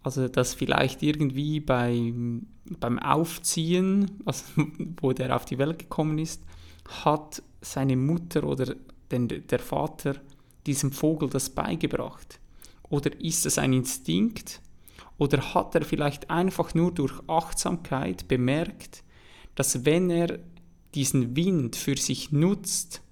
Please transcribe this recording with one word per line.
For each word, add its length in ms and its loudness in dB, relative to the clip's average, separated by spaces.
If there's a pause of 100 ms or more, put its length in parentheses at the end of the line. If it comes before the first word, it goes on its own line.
Also, 260 0
dass 260 2
vielleicht 480 2
irgendwie 580 0
beim, 840 0 (180)
beim 340 -2
Aufziehen, 1120 2 (140)
also 200 -4 (120)
<laughs> 440 -2
wo 120 4
der 240 0
auf 80 -2
die 140 -4
Welt 220 0
gekommen 380 -2
ist, 240 -6 (640)
hat 380 2 (180)
seine 360 0
Mutter 480 0
oder 300 -2 (360)
den, 180 0
der 300 -2
Vater 560 -2 (520)
diesem 260 0
Vogel 360 0
das 220 -2
beigebracht? 920 -4 (480)
Oder 320 -2
ist 240 0
es 140 2
ein 160 4
Instinkt? 880 0 (560)
Oder 360 2
hat 200 0
er 100 4
vielleicht 460 -2
einfach 440 0
nur 180 4
durch 200 -2 (140)
Achtsamkeit 1000 -4
bemerkt, 760 -2 (540)
dass 280 0
wenn 260 4
er 280 2 (560)
diesen 420 2
Wind 400 2
für 200 -2
sich 340 -4
nutzt 800 0